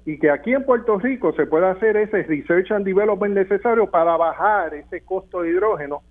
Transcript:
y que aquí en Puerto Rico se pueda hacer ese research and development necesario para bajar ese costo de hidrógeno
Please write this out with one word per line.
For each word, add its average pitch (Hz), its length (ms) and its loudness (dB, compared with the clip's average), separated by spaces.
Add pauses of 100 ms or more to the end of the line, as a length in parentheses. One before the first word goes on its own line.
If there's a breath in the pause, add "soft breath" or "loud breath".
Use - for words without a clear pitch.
y 151 140 -8
que 151 100 4
aquí 143 240 0
en 269 120 0
Puerto 240 340 2
Rico 233 360 -2
se 151 120 0
pueda 175 240 2
hacer 208 260 0
ese 208 280 0
research 170 480 0
and 202 120 -2
development 202 480 0
necesario 196 560 0
para 165 280 2
bajar 170 580 0
ese 151 280 -14
costo 185 400 -6
de 165 80 -2
hidrógeno 170 600 -2